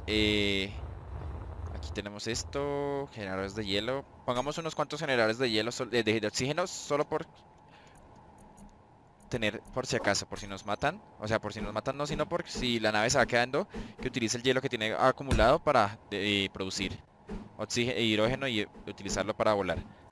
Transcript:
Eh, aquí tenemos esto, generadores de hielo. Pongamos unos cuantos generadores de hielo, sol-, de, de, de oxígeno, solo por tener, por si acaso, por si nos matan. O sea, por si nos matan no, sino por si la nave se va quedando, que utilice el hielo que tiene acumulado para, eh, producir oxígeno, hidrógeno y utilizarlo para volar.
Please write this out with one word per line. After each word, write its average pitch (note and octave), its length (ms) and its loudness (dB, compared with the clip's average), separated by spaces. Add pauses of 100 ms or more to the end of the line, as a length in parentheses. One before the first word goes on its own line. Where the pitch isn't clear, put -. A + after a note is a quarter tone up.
Eh, G2+ 640 2 (1040)
aquí - 160 -8
tenemos G#2 360 -8
esto, C#3+ 840 -4
generadores G2 420 -4
de G#2+ 100 -4
hielo. A2+ 400 -2 (200)
Pongamos C3 340 -2
unos D#3+ 160 -6
cuantos D3 240 -2
generadores A#2+ 400 2
de C3 100 2
hielo, A2 220 2
sol-, B2 180 -6
de, A#2 140 2
de, G#2+ 160 4
de G#2+ 80 0
oxígeno, D3 400 -2
solo D3 420 -2
por D#3 160 -4 (2000)
tener, A2+ 320 -2 (120)
por B2+ 140 -4
si - 80 0
acaso, G2+ 320 0
por F#2 120 -12
si G#2 60 -12
nos G2 220 -10
matan. D3 340 -2 (180)
O G#2+ 80 -6
sea, G#2+ 120 2
por G#2 140 -6
si G#2 80 -8
nos G#2 120 -6
matan C3+ 240 -4
no, D3 80 -4
sino D3 240 -4
por E3+ 180 -4
si A#2+ 320 0
la G#2+ 120 4
nave G#2+ 180 4
se C#3 80 4
va A#2+ 80 8
quedando, B2+ 420 2 (320)
que C3 100 -4
utilice A#2+ 280 0
el A#2 60 -8
hielo C3 180 4
que C3 80 -2
tiene A2 240 0
acumulado C3 680 4
para, A2 340 4 (140)
eh, G2+ 420 2
producir F#2+ 460 -4 (580)
oxígeno, A#2 420 0
hidrógeno A#2 480 2
y G#2 200 0 (180)
utilizarlo G2+ 500 -4
para A2 180 4
volar. F2+ 300 0 (280)